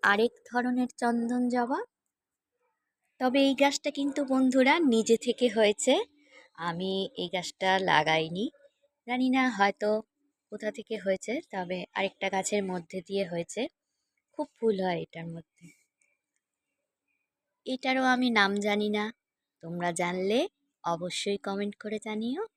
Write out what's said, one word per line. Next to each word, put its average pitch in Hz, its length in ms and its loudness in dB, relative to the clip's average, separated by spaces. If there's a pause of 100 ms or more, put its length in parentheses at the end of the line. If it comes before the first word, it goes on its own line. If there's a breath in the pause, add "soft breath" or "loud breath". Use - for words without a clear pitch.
(120)
আরেক 220 220 2 (160)
ধরনের 247 400 0 (120)
চন্দন 240 420 0 (100)
জবা। 247 260 0 (1400)
তবে 254 260 2
এই 269 140 2
গাছটা 285 360 0
কিন্তু 285 240 -2 (100)
বন্ধুরা 262 420 4 (200)
নিজে 226 220 4 (100)
থেকে 247 220 0 (100)
হয়েছে, 214 360 4 (760 soft breath)
আমি 180 220 -4 (300)
এই 175 140 -4
গাছটা 185 340 -2 (200)
লাগাইনি, 160 560 2 (600)
জানি 254 280 0
না 262 80 4 (140)
হয়তো 202 320 2 (600)
কোথা 214 260 -8
থেকে 220 260 -8
হয়েছে, 190 300 -2 (200)
তবে 185 240 -6 (200)
আরেকটা 196 380 -2
গাছের 202 260 0 (100)
মধ্যে 185 360 -8
দিয়ে 196 240 -2
হয়েছে। 170 300 -6 (720)
খুব 294 140 -6 (100)
ফুল 220 180 0 (100)
হয় 170 200 0
এটার 165 280 -12
মধ্যে। - 320 -18 (2000)
এটারও 262 380 -2 (120)
আমি 254 120 2 (120)
নাম 196 120 6 (140)
জানি 208 220 0 (100)
না, 208 60 -2 (600)
তোমরা 175 260 -4 (120)
জানলে 185 380 0 (440)
অবশ্যই 175 640 -4
কমেন্ট 202 360 -4
করে 214 140 -6 (100)
জানিও। 226 340 -4 (160)